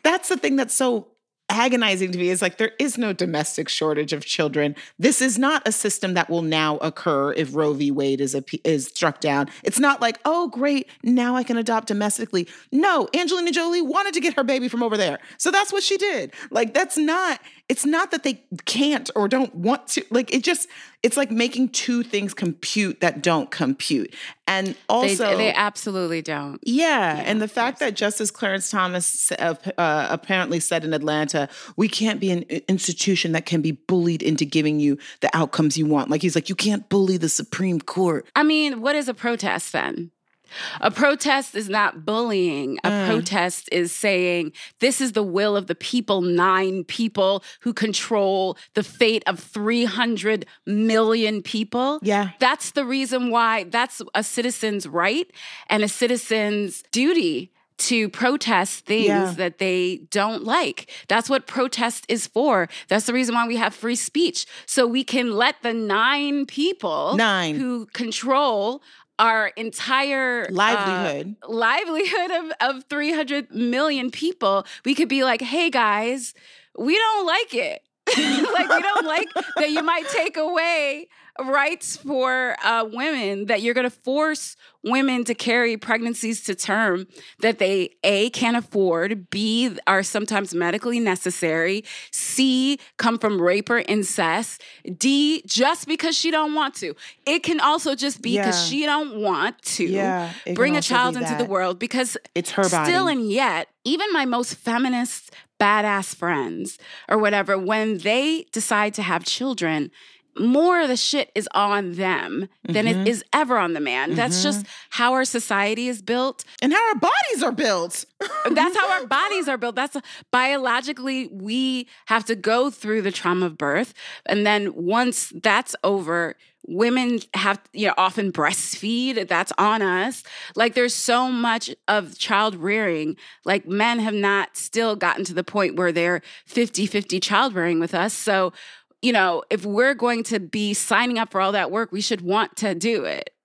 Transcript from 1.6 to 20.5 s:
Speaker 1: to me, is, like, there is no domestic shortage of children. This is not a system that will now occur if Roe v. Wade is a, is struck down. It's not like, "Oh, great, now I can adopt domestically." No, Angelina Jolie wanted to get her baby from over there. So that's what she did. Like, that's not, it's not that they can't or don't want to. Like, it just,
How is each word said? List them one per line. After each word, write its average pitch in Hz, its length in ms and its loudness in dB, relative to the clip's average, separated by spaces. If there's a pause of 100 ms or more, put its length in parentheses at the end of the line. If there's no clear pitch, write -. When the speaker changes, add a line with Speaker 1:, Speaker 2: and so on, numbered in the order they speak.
Speaker 1:
to 180 40 -4
me, 180 120 2
is, 180 120 2
like, 180 160 0
there 220 220 0
is 269 180 0
no 220 140 0
domestic 165 560 -2
shortage 151 460 -2
of 143 120 -6
children. 147 480 0 (240)
This 247 240 4
is 247 160 2
not 269 300 2
a 226 60 0
system 190 400 -2
that 175 160 0
will 170 140 0
now 156 340 2
occur 143 560 0
if 139 200 -2
Roe 151 200 2
v. 143 180 0
Wade 139 300 0
is 131 120 -2
a, 139 80 -2 (220)
is 147 240 0
struck - 320 0
down. 147 300 0 (140)
It's - 160 0
not 277 200 4
like, 233 240 0
"Oh, 339 240 2
great, 262 400 0 (160)
now 247 320 2
I 254 80 0
can 233 140 -2
adopt 220 320 0
domestically." 208 580 -2 (240)
No, 311 420 2
Angelina 349 380 0
Jolie 339 300 0
wanted 339 320 0
to 330 80 -2
get 320 140 0
her 269 100 0
baby 254 240 0
from 233 120 -4
over 220 140 0
there. 180 240 0 (200)
So - 120 0
that's 392 220 2
what 392 100 0
she 392 140 0
did. 370 340 -2 (200)
Like, 226 220 0
that's 339 240 2
not, 320 440 0 (260)
it's - 180 0
not 330 260 2
that 330 120 -4
they 254 180 -2 (220)
can't 277 500 0
or 202 140 2
don't 262 260 2
want 190 360 -2
to. - 200 -4
Like, 240 240 0
it 262 120 2
just, 339 240 0 (340)